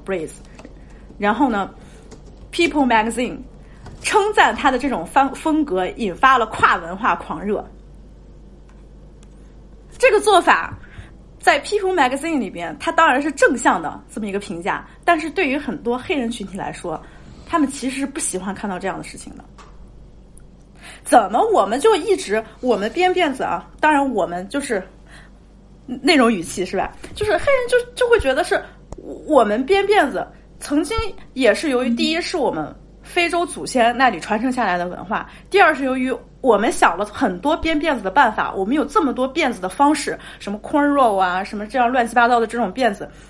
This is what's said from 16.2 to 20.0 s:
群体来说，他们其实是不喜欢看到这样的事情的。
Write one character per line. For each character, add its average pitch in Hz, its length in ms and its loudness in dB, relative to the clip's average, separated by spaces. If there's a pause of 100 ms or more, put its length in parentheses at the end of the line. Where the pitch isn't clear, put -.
群 226 180 -8
体 185 100 -12
来 165 160 -8
说， 165 280 -8 (460)
他 339 140 -2
们 277 80 2
其 254 200 -6
实 269 120 -6
是 269 60 -4
不 277 120 -8
喜 - 180 -6
欢 190 180 -6
看 - 140 -8
到 185 100 -4
这 190 100 -6
样 165 100 -6
的 - 60 -12
事 - 120 -16
情 - 200 -16
的。 - 80 -20 (1600)